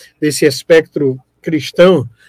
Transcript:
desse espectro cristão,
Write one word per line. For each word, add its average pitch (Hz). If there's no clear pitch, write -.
desse 151
espectro 147
cristão, 165